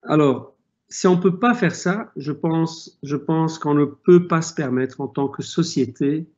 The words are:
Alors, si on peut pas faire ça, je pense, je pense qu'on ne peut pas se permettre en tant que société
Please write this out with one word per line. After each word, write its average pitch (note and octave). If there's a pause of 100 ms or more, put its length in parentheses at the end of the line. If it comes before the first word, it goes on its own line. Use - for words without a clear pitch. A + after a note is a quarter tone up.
Alors, C#3 (320)
si -
on F#3
peut F3+
pas A#3+
faire F3+
ça, G3+
je D3
pense, E3
je C#3
pense D#3+
qu'on D3
ne D3
peut F3
pas E3
se E3
permettre C3
en C#3
tant C#3
que C3+
société D3 (120)